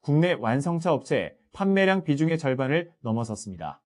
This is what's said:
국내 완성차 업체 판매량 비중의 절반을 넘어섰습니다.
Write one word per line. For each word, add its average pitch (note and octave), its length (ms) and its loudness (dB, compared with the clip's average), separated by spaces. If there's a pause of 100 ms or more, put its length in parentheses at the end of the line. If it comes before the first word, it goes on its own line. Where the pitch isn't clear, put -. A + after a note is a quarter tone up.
국내 D#3+ 320 2
완성차 C#3+ 600 0
업체 A2+ 400 -2 (180)
판매량 G3 520 2
비중의 D#3 340 0
절반을 C#3+ 540 0 (100)
넘어섰습니다. G#2+ 800 -6 (100)